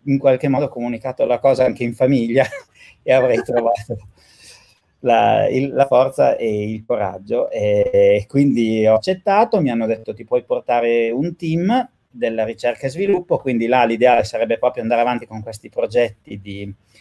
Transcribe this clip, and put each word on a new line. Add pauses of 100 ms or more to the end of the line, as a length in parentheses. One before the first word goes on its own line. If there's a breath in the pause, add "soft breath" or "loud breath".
in
qualche
modo
comunicato
la
cosa
anche
in
famiglia
<laughs>
e
avrei
trovato (1040 soft breath)
la,
il,
la
forza
e
il
coraggio.
E
quindi
ho
accettato,
mi
hanno
detto:
"Ti
puoi
portare
un
team (260)
della
ricerca
e
sviluppo",
quindi
là
l'ideale
sarebbe
proprio
andare
avanti
con
questi
progetti
di (280 soft breath)